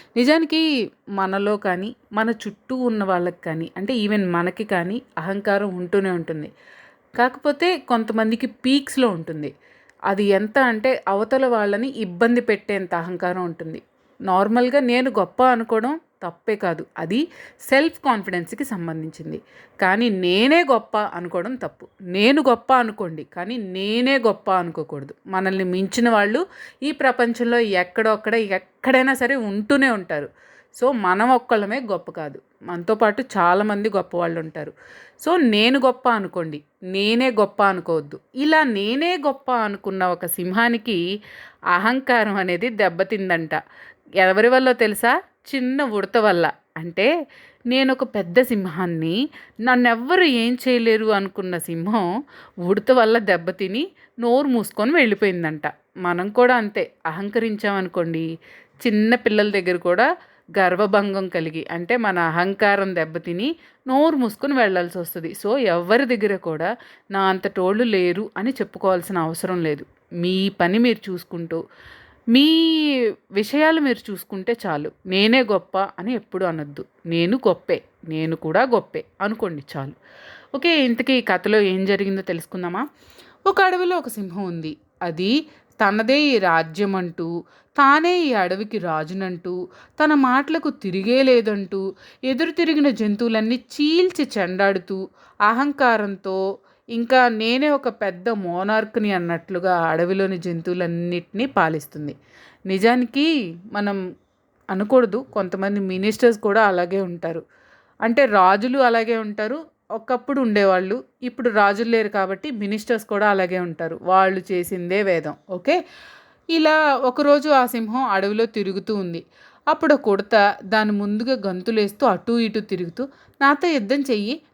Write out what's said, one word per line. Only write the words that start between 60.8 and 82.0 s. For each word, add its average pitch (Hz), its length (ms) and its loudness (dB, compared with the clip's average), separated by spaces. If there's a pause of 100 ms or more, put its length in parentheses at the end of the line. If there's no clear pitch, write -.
కలిగి, 160 420 -6
అంటే 175 260 -4
మన 208 220 0
అహంకారం 190 760 2
దెబ్బతిని 170 640 -4 (320)
నోరు 294 280 2
మూసుకొని 262 380 -2
వెళ్ళాల్సి 190 440 0
వస్తది. 165 460 -8
So, 214 120 0
ఎవరి 226 600 2
దగ్గర 202 200 0
కూడా 165 400 -6 (340)
"నా 196 100 -2
అంతటోళ్ళు 190 640 0
లేరు" 190 520 0
అని 214 140 -4
చెప్పుకోవాల్సిన 190 680 -2
అవసరం 170 440 -4
లేదు. 151 220 -4 (280)
మీ 185 360 0
పని 190 300 0
మీరు 233 320 0
చూసుకుంటూ, 170 540 -8 (640)
మీ 254 160 6 (880)
విషయాలు 294 480 2
మీరు 247 320 -2
చూసుకుంటే 196 440 -6 (100)
చాలు. 151 240 -4 (160)
"నేనే 208 360 4
గొప్ప" 196 360 -2
అని 196 360 -4
ఎప్పుడు 196 300 -6
అనొద్దు. 156 400 -6 (220)
"నేను 170 300 0
గొప్పే, 180 460 0 (260)
నేను 160 280 -4
కూడా 160 260 0
గొప్పే" 220 420 -2 (160)
అనుకోండి 196 440 -6 (120)
చాలు. 139 160 -10 (640)
ఓకే, 311 280 2
ఇంతకీ 247 280 0
ఈ 254 80 2
కథలో 208 400 0
ఏం 190 240 0
జరిగిందో 196 380 -2